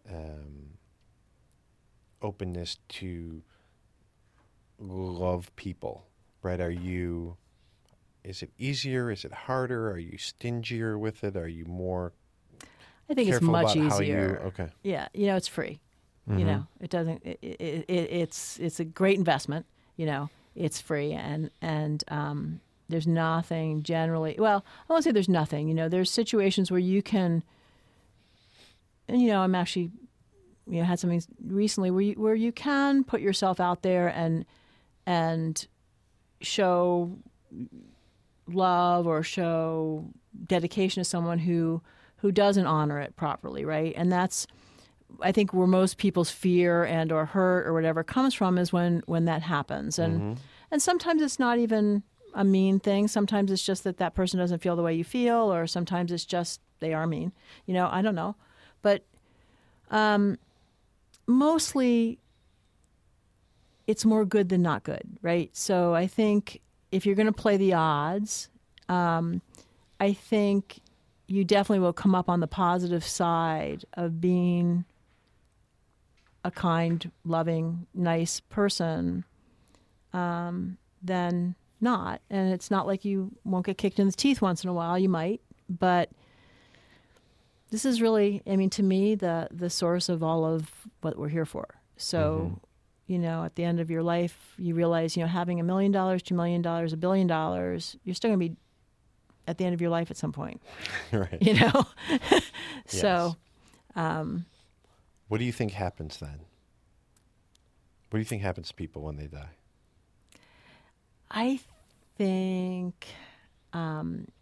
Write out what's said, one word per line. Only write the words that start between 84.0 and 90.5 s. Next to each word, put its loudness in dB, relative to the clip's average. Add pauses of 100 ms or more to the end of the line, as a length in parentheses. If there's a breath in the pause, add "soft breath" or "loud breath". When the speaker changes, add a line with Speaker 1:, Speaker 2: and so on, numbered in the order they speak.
Speaker 2:
the 2
teeth 2
once 2
in -4
a -2
while. 0
You 4
might, 0 (260)
but 2 (1600 soft breath)
this -4
is 2
really, 4
I 0
mean, 4
to 0
me, 4
the, -2
the -6
source 0
of -2
all 2
of -2 (300)